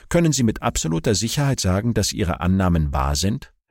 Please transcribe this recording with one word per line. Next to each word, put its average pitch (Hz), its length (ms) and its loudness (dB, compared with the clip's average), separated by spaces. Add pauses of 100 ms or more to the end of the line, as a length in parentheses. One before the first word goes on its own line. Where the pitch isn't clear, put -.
Können 165 240 2
Sie 135 100 0
mit 110 180 0
absoluter 117 540 -2
Sicherheit 127 460 -2
sagen, 101 320 0
dass 107 180 0
Ihre 85 300 -2
Annahmen 87 500 2
wahr 69 240 0
sind? - 380 -4 (180)